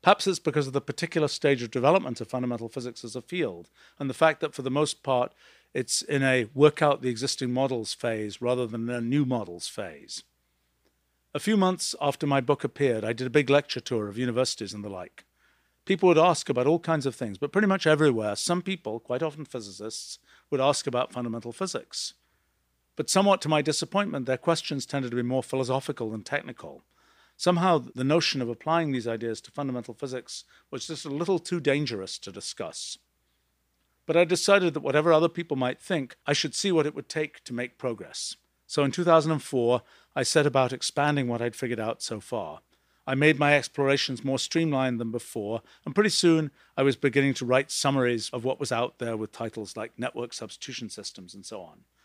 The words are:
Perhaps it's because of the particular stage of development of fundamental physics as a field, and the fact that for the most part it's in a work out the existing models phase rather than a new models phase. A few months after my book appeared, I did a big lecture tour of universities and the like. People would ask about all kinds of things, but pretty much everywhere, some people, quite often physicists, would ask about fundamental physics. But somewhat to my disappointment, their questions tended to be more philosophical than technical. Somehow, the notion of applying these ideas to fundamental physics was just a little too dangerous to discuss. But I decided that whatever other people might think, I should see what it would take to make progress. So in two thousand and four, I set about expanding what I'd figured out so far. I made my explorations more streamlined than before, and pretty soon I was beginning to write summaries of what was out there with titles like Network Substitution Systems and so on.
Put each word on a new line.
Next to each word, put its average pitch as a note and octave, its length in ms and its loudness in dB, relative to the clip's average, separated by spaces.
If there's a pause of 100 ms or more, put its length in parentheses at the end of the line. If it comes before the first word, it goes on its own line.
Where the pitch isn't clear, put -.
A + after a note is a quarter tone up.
Perhaps - 260 4
it's F#3 120 0
because D3 280 -2
of C3 60 -6
the C#3 80 -2
particular D#3 460 -2
stage C#3 340 0
of A2+ 100 -8
development C3+ 500 2
of A#2 80 -10
fundamental A#2+ 400 -6
physics A#2+ 340 -12
as A2+ 120 -12
a B2+ 60 -10
field, A2+ 480 -4 (300)
and C#3 100 -4
the B2+ 40 -4
fact D#3+ 260 4
that D3 140 -4
for C#3 100 -8
the B2+ 80 -4
most D3 320 0
part B2+ 300 0 (400)
it's - 280 -2
in C#3 220 0
a B2+ 300 2
work D3 280 6
out D3 200 2
the B2+ 80 -2
existing B2 440 -4
models B2+ 400 -2
phase G#2+ 480 -6
rather B2 260 0
than A#2 220 -6
a B2 100 -4
new B2+ 240 2
models G#2 460 -4
phase. D#2+ 540 -12 (1120)
A C#3+ 60 -4
few A3 160 2
months F#3 460 2
after D3 260 -2
my C#3 140 4
book C3+ 240 0
appeared, B2 400 0
I A2+ 80 0
did B2 140 -6
a - 20 -8
big C#3 200 2
lecture C#3+ 300 2
tour G#2+ 300 -4
of G2+ 80 -12
universities A#2+ 560 -2
and G#2 100 -10
the G#2 60 -10
like. F#2 340 -14 (640)
People F#3 220 4
would E3+ 100 8
ask E3 320 6
about B2 180 0
all D#3+ 120 4
kinds D#3 260 0
of B2+ 100 -4
things, G#2 220 -8
but C#3+ 160 -6
pretty G3+ 160 2
much F#3+ 180 0
everywhere, B2+ 480 4
some F3 260 -2
people, D#3+ 380 -6
quite B2+ 240 -4
often D3+ 220 -6
physicists, G#2 760 -12 (300)
would C#3 100 0
ask C3+ 280 2
about B2 260 -2
fundamental A#2 400 -8
physics. - 640 -8 (800)
But A#2 120 -4
somewhat G3 320 4
to D3 80 -4
my D3+ 120 4
disappointment, D3+ 640 -2
their C3 120 0
questions D#3 480 -2
tended C3+ 260 -4
to A#2 40 -4
be B2 80 0
more B2+ 180 0
philosophical C3 720 -2
than G#2+ 120 -8
technical. A#2+ 600 -10 (540)
Somehow, F3+ 400 2 (180)
the B2+ 80 -4
notion C#3+ 380 2
of A#2 80 -4
applying D#3 420 -2
these A#2+ 160 -4
ideas A2+ 340 -4
to - 100 -20
fundamental B2 420 -8
physics B2+ 500 -10 (260)
was C3+ 160 -10
just - 200 -10
a D#3 40 -10
little E3+ 300 0
too C#3 220 -4
dangerous C3 580 -2
to - 120 -14
discuss. - 640 -10 (1080)
But E3 120 2
I F3 80 8
decided F3+ 480 4
that D3 80 -6
whatever D3+ 320 4
other D#3+ 160 6
people E3 260 -6
might C3 240 -2
think, D3+ 380 -6 (100)
I D3 60 4
should D3 200 -2
see G3 180 0
what D#3+ 140 4
it D3 80 -4
would C#3+ 140 -10
take - 380 -6
to B2 80 -12
make A#2+ 240 -8
progress. G2+ 580 -8 (320)
So - 160 2
in C#3 80 2
two F3+ 120 -2
thousand D#3+ 280 8
and D3+ 100 0
four, A#2+ 420 2 (320)
I C3+ 80 0
set D3 220 4
about C3 280 4
expanding C#3+ 540 0
what A#2+ 140 -2
I'd A#2+ 140 -4
figured A#2 240 -6
out A2 220 -4
so G#2+ 180 -8
far. F2 400 -8 (480)
I C3+ 80 0
made D3 240 6
my D3 160 6
explorations C3+ 680 0
more C3 160 0
streamlined C3 600 0
than A2+ 120 -6
before, A2+ 500 -6 (240)
and C#3+ 100 -8
pretty G#3 140 6
soon D#3+ 420 4 (240)
I C3+ 80 2
was C3+ 120 4
beginning C#3 400 2
to B2+ 100 -6
write B2+ 260 2
summaries B2 600 0
of A#2+ 120 -6
what C3+ 160 -2
was C3+ 120 -6
out A#2+ 280 -4
there A2+ 180 -4
with G#2+ 140 -6
titles A2 460 -10
like A2+ 200 -10
Network A#2+ 360 -6
Substitution - 560 -12
Systems F#2+ 440 -16
and G2 120 -18
so G2+ 160 -14
on. - 240 -20 (200)